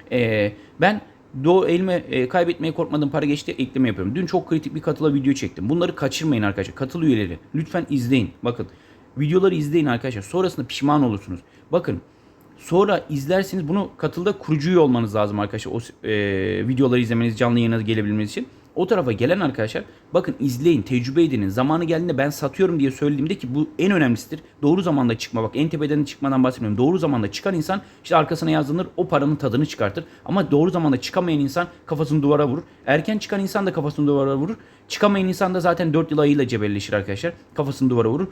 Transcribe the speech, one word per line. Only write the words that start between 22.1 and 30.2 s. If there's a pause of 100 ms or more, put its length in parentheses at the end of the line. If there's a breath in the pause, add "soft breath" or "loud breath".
"Ben
satıyorum."
diye
söylediğimde
ki
bu (100)
en
önemlisidir. (220 loud breath)
Doğru
zamanda
çıkma.
Bak
en
tepeden
çıkmadan
bahsetmiyorum.
Doğru
zamanda
çıkan
insan (220 loud breath)
işte
arkasına
yazılır, (100)
o
paranın
tadını
çıkartır. (220 loud breath)